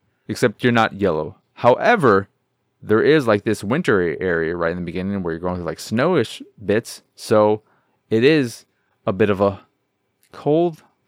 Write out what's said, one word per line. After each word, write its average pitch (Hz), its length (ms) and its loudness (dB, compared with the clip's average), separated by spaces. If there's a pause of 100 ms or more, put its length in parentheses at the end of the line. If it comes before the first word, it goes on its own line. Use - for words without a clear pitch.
(260)
except 110 380 -2
you're 120 80 2
not 113 220 2
yellow. 82 420 -2 (180)
However, 120 760 2 (540)
there 107 200 2
is, 143 240 4
like, 104 180 2
this 107 180 -4
winter 101 580 0
area 82 360 -2
right 85 160 -2
in 87 60 -8
the 90 60 -8
beginning 92 380 -6
where 85 100 -4
you're 80 80 -8
going 90 160 -6
through, 87 80 -8
like, 80 160 -8
snowish 131 640 -2 (220)
bits. 101 380 -4 (120)
So 107 480 2 (460)
it 113 160 2
is 139 400 0 (420)
a 113 60 0
bit 101 180 2
of 95 100 0
a 98 260 0 (640)
cold 160 500 -2 (260)